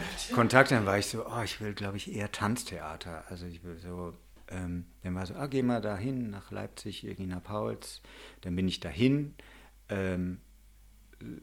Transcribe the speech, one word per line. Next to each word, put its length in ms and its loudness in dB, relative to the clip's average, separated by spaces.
Kontakte, 420 8
dann 100 6
war 140 6
ich 80 0
so, 180 -2
„Oh, 180 -2
ich 160 -4
will, 140 -2
glaube 240 -4
ich, 160 -6
eher 180 -2
Tanztheater.“ 960 -2
Also 200 -8
ich 160 -10
will 160 -8
so, 340 -6
ähm, 360 -4
dann 140 -2
war 100 -2
so, 80 -8
„Ah, 140 -4
geh 160 2
mal 180 4
dahin, 480 -2
nach 220 -10
Leipzig, 560 -8
Regina 320 -4
Pauls.“ 640 -4
Dann 140 -2
bin 120 4
ich 120 0
dahin, 540 4
ähm, 520 0